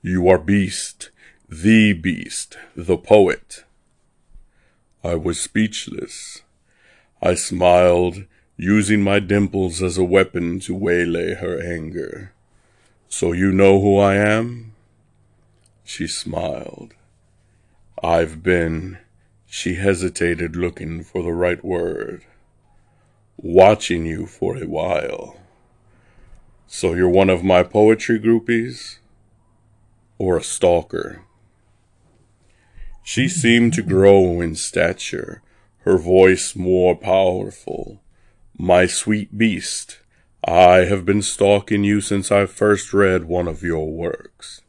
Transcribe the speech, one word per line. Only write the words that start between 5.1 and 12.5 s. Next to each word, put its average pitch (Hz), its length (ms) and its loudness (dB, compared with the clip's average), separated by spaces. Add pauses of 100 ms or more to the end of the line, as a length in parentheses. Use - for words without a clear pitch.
was 82 240 -4
speechless. - 1040 -8 (800)
I 90 120 2
smiled, 90 920 2 (300)
using 101 460 0
my 101 180 2
dimples 95 640 -2
as 90 140 -4
a 90 180 0
weapon 90 460 0
to - 120 -8
waylay 87 600 -2
her 87 260 -8
anger. 85 720 -12 (760)